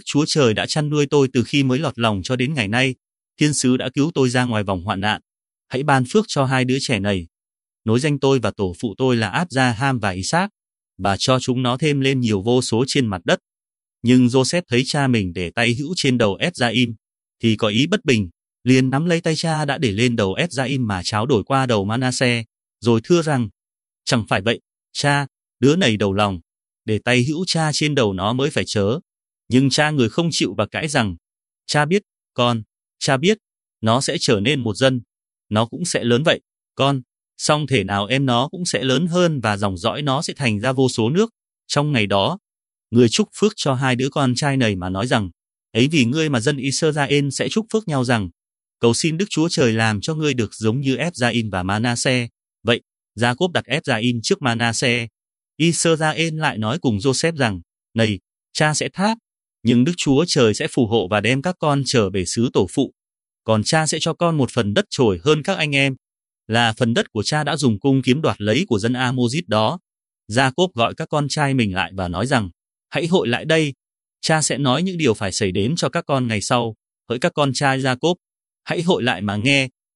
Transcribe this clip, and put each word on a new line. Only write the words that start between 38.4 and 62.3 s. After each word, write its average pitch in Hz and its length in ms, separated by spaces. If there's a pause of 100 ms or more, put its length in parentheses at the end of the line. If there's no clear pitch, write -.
cũng 180 160
sẽ - 200
lớn 135 220
hơn 165 340
và 107 160
dòng 98 200
dõi 110 260
nó 139 200
sẽ 180 140
thành 110 240
ra 131 120
vô 131 160
số 117 220
nước." 208 200 (360)
Trong 147 260
ngày 110 140
đó, 101 320 (520)
người 117 180
chúc 214 260
phước 214 220
cho 135 180
hai 127 220
đứa 127 120
con 135 260
trai 139 220
này 110 200
mà 90 120
nói 95 180
rằng, 113 240 (420)
"Ấy 127 160
vì 139 160
ngươi 156 240
mà 127 120
dân 143 160
Israel 143 720
sẽ 135 180
chúc 214 240
phước 220 160
nhau 143 160
rằng, 113 240 (520)
'Cầu 117 140
xin 160 240
Đức 208 120
Chúa 156 180
Trời 127 240
làm 110 280
cho 160 140
ngươi 151 200
được 113 200
giống 110 260
như 131 160
Ephraim 120 540
và 92 120
Manasseh.'" 120 640 (340)
Vậy, 117 200 (320)
Gia-cốp 123 380
đặt 113 120
Ephraim 120 580
trước - 200
Manasseh. 117 640 (480)
Israel 160 800
lại 147 240
nói 110 200
cùng 110 200
Joseph 143 380
rằng, 107 240 (340)
"Này, 107 260 (320)
cha 151 220
sẽ 131 180
tháp, 220 260 (440)
nhưng 120 220
Đức 175 120
Chúa 143 320
Trời 113 260
sẽ 147 160
phù 127 160
hộ 101 220
và 104 120
đem 127 220
các 180 160
con 143 280
trở 104 240
về 95 140
xứ 117 280